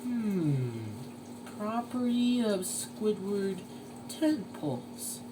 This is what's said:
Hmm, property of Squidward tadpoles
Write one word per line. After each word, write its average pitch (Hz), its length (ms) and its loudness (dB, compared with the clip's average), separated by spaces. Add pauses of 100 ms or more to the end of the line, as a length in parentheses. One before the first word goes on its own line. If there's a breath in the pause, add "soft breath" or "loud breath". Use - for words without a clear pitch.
Hmm, 185 640 2 (880)
property 240 840 2
of 208 200 4
Squidward 196 960 0 (500 loud breath)
tadpoles - 1080 -2 (120)